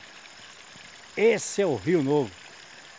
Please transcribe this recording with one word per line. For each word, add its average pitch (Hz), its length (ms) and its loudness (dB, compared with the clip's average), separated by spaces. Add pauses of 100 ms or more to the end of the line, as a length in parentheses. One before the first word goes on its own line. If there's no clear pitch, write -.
(1160)
Esse 208 460 0
é - 20 0
o 151 100 0
Rio 143 280 0
Novo. 135 280 0 (680)